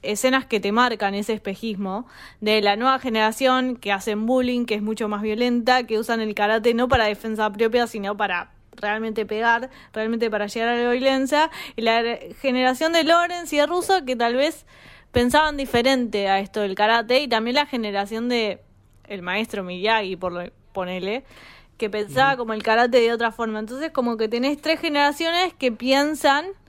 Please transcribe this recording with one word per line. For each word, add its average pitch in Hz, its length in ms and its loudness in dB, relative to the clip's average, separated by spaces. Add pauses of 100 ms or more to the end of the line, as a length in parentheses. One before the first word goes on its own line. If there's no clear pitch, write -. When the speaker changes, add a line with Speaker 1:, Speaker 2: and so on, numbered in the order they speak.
Speaker 1:
escenas 254 440 0
que 208 160 -2
te 202 100 -2
marcan 226 420 2
ese 208 200 -4
espejismo 202 720 -6 (320)
de 214 220 2
la 202 160 2
nueva 262 220 2
generación 254 760 0
que 202 160 -6
hacen 208 360 -2
bullying, 247 380 2
que 226 100 -2
es 214 60 -4
mucho 214 280 -4
más 208 120 -4
violenta, 240 640 0
que 220 140 -2
usan 226 220 -2
el 214 140 -4
karate 220 380 2
no 240 140 2
para 247 180 2
defensa 214 460 -2
propia, 226 360 0
sino 208 280 -6
para 190 380 -4 (240)
realmente 214 480 -4
pegar, 233 440 0 (220)
realmente 226 380 -2
para 208 180 -2
llegar 233 220 -2
a 240 80 0
la 240 120 0
violencia. 269 600 2 (240)
Y 226 60 -6
la 226 200 2
re-, 233 400 -6
generación 254 520 2
de 330 100 4
Lawrence 339 500 2
y 294 60 2
de 294 80 6
Russo, 349 380 0
que 254 100 -2
tal 233 200 0
vez 294 300 0 (480)
pensaban 294 440 4
diferente 240 680 0
a 196 120 4
esto 202 220 -4
del 196 120 -2
karate, 220 480 2
y 196 60 -6
también 233 260 0
la 285 140 2
generación 220 640 -4
de 220 320 -2 (460)
el 196 140 -10
maestro 196 420 -4
Miyagi, 190 520 0
por 180 160 -4
lo, 175 100 -6 (320)
ponele, 185 500 -4 (540)
que 220 140 -4
pensaba 240 400 2
Speaker 2:
Ujú. 262 80 -2
Speaker 1:
como 226 140 -4
el 220 100 -6
karate 240 360 4
de 233 140 4
otra 233 180 0
forma. 220 280 -4
Entonces, 262 320 -8
como 240 260 -2
que 220 100 -2
tenés 254 320 -2
tres 320 200 -2
generaciones 330 760 0
que 254 180 0
piensan 277 760 2 (220)